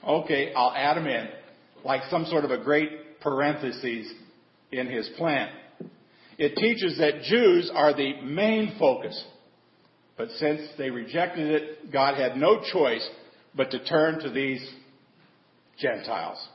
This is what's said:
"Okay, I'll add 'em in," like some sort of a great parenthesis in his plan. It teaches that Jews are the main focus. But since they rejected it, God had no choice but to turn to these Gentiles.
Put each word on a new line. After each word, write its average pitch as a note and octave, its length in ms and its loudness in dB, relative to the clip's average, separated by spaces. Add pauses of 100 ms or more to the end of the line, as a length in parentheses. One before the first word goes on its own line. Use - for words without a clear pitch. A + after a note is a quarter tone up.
"Okay, D3 460 0
I'll B2 220 2
add C#3+ 220 2
'em D#3+ 100 -4
in," A2+ 200 -4 (560)
like C3 280 -2
some E3 140 0
sort D#3 200 0
of C3 60 0
a A#2+ 60 0
great D3 640 -2
parenthesis C3+ 920 -2 (580)
in B2+ 140 -4
his A#2 240 -6
plan. D3 400 -2 (880)
It D3 200 2
teaches F#3 420 0
that D3+ 240 2
Jews F3+ 480 6
are D3+ 220 6
the C#3 280 -2
main G#3 560 0
focus. - 480 0 (920)
But A#2 140 -4
since D3+ 300 0 (160)
they C3 140 -4
rejected D3+ 580 -2
it, D3+ 420 -2
God C#3 240 4
had B2+ 220 -2
no F3 220 4
choice - 480 0 (480)
but C3 160 0
to B2+ 80 -4
turn D#3+ 400 2
to C#3+ 100 -6
these C3 380 -4 (1080)
Gentiles. - 760 -6